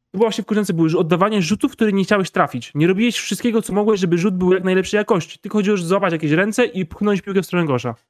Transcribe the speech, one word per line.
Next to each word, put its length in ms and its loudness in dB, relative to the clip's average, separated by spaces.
było 60 4
właśnie 200 -2
wkurzające, 280 -2
były, 160 2
że 100 0
oddawanie 440 0
rzutów, 300 0
które 200 0
nie 120 2
chciałeś 260 0
trafić. 440 -2
Nie 120 2
robiłeś 300 2
wszystkiego, 460 -2
co 100 -8
mogłeś, 280 0
żeby 180 2
rzut 180 0
był 160 2
jak 120 0
najlepszej 340 0
jakości, 400 -2
tylko 200 -4
chodziło, 180 2
żeby 120 -4
złapać 240 0
jakieś 180 -2
ręce 340 2
i 220 -4
pchnąć 360 -2
piłkę 200 -2
w 40 -8
stronę 200 0
kosza. 280 -2